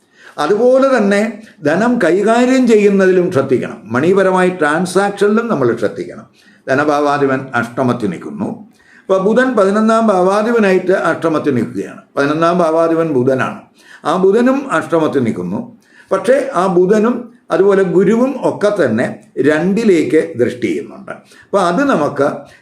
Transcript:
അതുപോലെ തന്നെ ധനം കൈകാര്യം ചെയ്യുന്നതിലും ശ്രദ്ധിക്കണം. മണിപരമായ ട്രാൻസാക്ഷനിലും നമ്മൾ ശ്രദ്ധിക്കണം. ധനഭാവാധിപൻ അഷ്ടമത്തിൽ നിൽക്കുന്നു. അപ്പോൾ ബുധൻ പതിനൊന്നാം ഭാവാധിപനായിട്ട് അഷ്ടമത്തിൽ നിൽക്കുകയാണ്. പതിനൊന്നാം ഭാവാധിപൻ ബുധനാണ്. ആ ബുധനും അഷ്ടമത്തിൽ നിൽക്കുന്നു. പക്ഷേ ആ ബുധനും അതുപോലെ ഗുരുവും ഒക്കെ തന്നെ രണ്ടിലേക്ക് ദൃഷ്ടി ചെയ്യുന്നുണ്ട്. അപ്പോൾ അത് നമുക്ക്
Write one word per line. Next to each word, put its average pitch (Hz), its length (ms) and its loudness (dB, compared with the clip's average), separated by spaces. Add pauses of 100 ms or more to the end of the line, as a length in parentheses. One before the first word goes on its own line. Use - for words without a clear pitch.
(380)
അതുപോലെ 247 580 2
തന്നെ 208 460 0 (240)
ധനം 214 380 0
കൈകാര്യം 233 600 2
ചെയ്യുന്നതിലും 196 680 4
ശ്രദ്ധിക്കണം. 131 520 -2
മണിപരമായ 180 640 2
ട്രാൻസാക്ഷനിലും 196 1000 0
നമ്മൾ 135 280 0
ശ്രദ്ധിക്കണം. - 500 -8 (420)
ധനഭാവാധിപൻ 143 840 0
അഷ്ടമത്തിൽ 120 560 -2
നിൽക്കുന്നു. - 580 -10 (320)
അപ്പോൾ 190 220 -2
ബുധൻ 240 340 2
പതിനൊന്നാം 220 500 2
ഭാവാധിപനായിട്ട് 196 840 2
അഷ്ടമത്തിൽ 156 640 -2
നിൽക്കുകയാണ്. - 480 -6 (140)
പതിനൊന്നാം 160 420 0
ഭാവാധിപൻ 165 540 0
ബുധനാണ്. 123 480 -2 (440)
ആ 151 120 -2
ബുധനും 240 560 2
അഷ്ടമത്തിൽ 156 500 0
നിൽക്കുന്നു. 95 560 -6 (340)
പക്ഷേ 240 420 0
ആ 180 120 0
ബുധനും 196 680 0 (180)
അതുപോലെ 190 320 4
ഗുരുവും 202 600 2
ഒക്കെ 190 420 0
തന്നെ 120 360 -2 (200)
രണ്ടിലേക്ക് 165 960 2
ദൃഷ്ടി 110 300 -2
ചെയ്യുന്നുണ്ട്. - 440 -8
അപ്പോൾ - 500 -6
അത് 180 240 0
നമുക്ക് 143 460 0 (320)